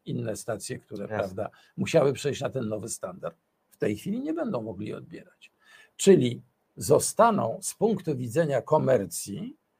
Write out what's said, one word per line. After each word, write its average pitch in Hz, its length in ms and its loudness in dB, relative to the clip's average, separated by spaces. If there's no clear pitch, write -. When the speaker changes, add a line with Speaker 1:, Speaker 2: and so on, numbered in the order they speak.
Speaker 1:
inne 120 320 -6
stacje, 110 420 -8
które, 101 240 -12
Speaker 2:
Jasne. 107 160 -6
Speaker 1:
prawda, 98 320 -4
musiały 139 360 4
przejść 127 280 -4
na 135 100 -4
ten 120 180 -4
nowy 107 200 -6
standard. 92 480 -10
W - 60 -20
tej 104 200 0
chwili 226 240 -6
nie 311 140 -4
będą 233 280 -4
mogli 110 320 -8
odbierać. - 580 -18
Czyli 131 460 6
zostaną 135 840 4
z - 120 -8
punktu 180 420 0
widzenia 127 460 0
komercji, 131 920 0